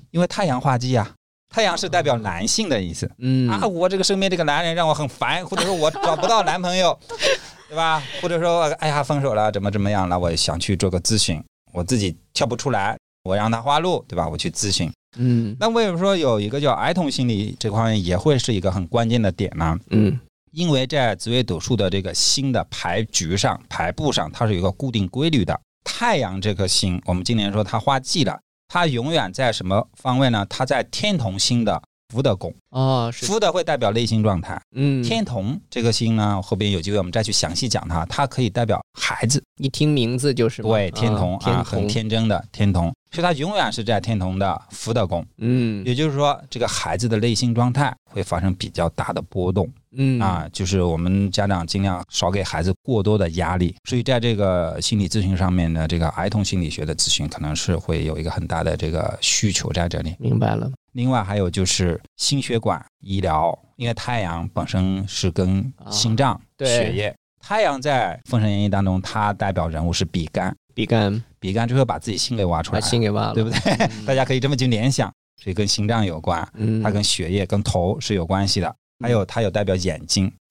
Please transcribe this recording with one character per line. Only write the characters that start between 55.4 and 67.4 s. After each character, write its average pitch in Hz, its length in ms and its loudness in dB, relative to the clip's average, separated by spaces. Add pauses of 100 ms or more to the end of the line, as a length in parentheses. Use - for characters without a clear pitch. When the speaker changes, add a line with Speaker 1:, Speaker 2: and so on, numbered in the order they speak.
Speaker 1:
面 85 180 2
呢， 80 160 0
这 85 100 0
个 82 120 2
儿 87 200 -2
童 104 140 0
心 92 180 -2
理 82 80 -2
学 80 140 -8
的 78 100 -4
咨 - 140 -2
询 - 220 0
可 - 100 -10
能 76 160 -4
是 82 220 0
会 80 260 -2
有 78 160 -4
一 76 40 -6
个 82 60 -4
很 85 160 -4
大 82 160 -2
的 82 140 0
这 80 160 -4
个 80 300 -4
需 - 320 2
求 - 180 -4
在 87 160 0
这 80 120 -6
里。 80 200 -4
Speaker 2:
明 - 180 0
白 110 180 2
了。 - 140 -2 (220)
Speaker 1:
另 123 180 -2
外 120 140 2
还 101 140 -2
有 95 120 2
就 92 160 0
是 87 360 0 (160)
心 139 240 0
血 117 180 -2
管 95 240 -2 (160)
医 98 220 -4
疗， 82 360 0 (200)
因 120 100 -6
为 117 60 -2
太 120 260 -4
阳 85 300 -4
本 - 180 -4
身 95 400 0
是 95 240 -2
跟 95 420 0 (160)
心 110 280 0
脏、 127 160 2
Speaker 2:
啊， - 80 -12 (160)
对。 135 100 -2
Speaker 1:
血 117 260 2
液。 104 220 -4 (240)
太 214 220 -2